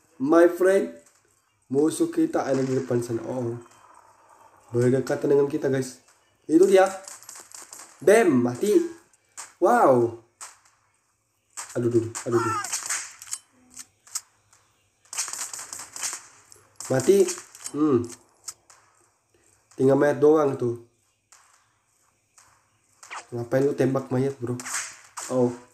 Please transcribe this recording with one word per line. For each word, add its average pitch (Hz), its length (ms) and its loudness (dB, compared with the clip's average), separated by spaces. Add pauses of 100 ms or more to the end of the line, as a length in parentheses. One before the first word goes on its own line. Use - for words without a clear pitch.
(220)
My 165 240 6
friend, 185 480 2 (800)
musuh 156 400 0
kita 160 320 -2
ada 135 160 -2
di 131 160 -2
depan 123 240 -2
sana. 113 240 -8
Oh. 123 320 -6 (1160)
Berdekatan 127 560 0
dengan 143 200 4
kita, 147 200 -4
guys. 131 320 -6 (480)
Itu 165 160 6
dia. 190 240 6 (1120)
Bam, 170 440 4
mati. 196 280 -2 (840)
Wow. 165 640 2 (1500)
Aduh, 120 160 -2
aduh, 110 160 0 (220)
aduh, 117 100 0
aduh. - 180 -2 (4000)
Mati. 131 320 2 (560)
Hmm. 143 320 0 (1700)
Tinggal 139 220 2
mayat 143 240 2
doang 147 340 4
tuh. 120 300 -6 (2500)
Ngapain 131 320 0
lu 139 80 0
tembak 135 400 0
mayat, 135 240 -2
bro? 123 180 -6 (800)
Oh. 127 160 2 (240)